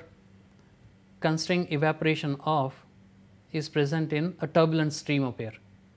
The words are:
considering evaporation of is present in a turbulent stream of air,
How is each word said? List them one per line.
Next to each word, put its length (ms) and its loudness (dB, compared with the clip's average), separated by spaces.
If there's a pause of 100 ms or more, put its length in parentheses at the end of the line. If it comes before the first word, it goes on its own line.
(1200)
considering 520 0
evaporation 720 0
of 300 0 (800)
is 160 -4
present 440 0
in 280 -2
a 60 -4
turbulent 460 2
stream 320 -2
of 160 -6
air, 140 -10 (420)